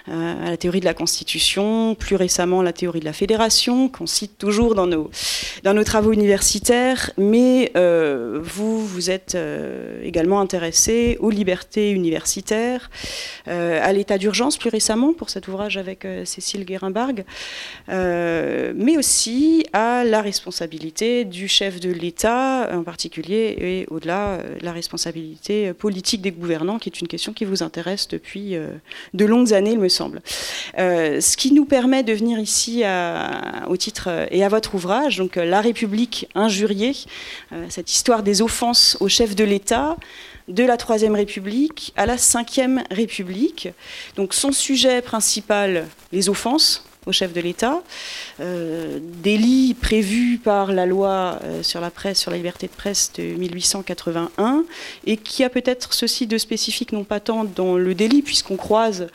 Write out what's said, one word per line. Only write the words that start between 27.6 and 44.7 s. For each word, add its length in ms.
intéresse 460
depuis, 480
euh, 100
de 100
longues 300
années 200
il 60
me 80
semble. 340
Euh, 440
ce 160
qui 160
nous 120
permet 380
de 80
venir 260
ici 460
à, 840
au 80
titre, 320
euh, 200
et 140
à 60
votre 260
ouvrage, 400
donc, 220
euh, 80
La 160
République 720
injuriée, 560
euh, 160
cette 200
histoire 200
des 180
offenses 600
au 60
chef 280
de 80
l'État, 520
de 160
la 140
Troisième 360
République 840
à 120
la 100
Cinquième 720
République. 800
Donc 180
son 180
sujet 520